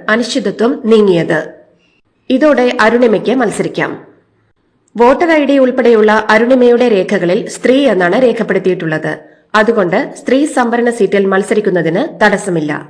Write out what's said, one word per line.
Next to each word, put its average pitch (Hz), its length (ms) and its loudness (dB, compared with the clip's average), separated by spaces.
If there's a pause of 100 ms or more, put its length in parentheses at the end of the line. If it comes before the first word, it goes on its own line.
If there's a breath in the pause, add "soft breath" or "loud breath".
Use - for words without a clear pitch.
(140)
അനിശ്ചിതത്വം 233 580 -2 (200)
നീങ്ങിയത്. 170 480 2 (880)
ഇതോടെ 254 360 2 (200)
അരുണിമയ്ക്ക് 226 560 2
മത്സരിക്കാം. 165 520 -4 (1080)
വോട്ടർ 277 380 2
ഐ - 20 0 (100)
ഡി 285 140 4
ഉൾപ്പെടെയുള്ള 226 460 2 (240)
അരുണിമയുടെ 240 600 2
രേഖകളിൽ 180 440 -2 (180)
സ്ത്രീ 254 200 0 (160)
എന്നാണ് 180 320 0
രേഖപ്പെടുത്തിയിട്ടുള്ളത്. 180 880 -2 (480 soft breath)
അതുകൊണ്ട് 214 380 0 (200)
സ്ത്രീ 269 220 0 (160)
സംവരണ 240 400 0
സീറ്റിൽ 202 260 0 (100)
മത്സരിക്കുന്നതിന് 180 720 -2 (180)
തടസ്സമില്ല. 180 520 -2 (160)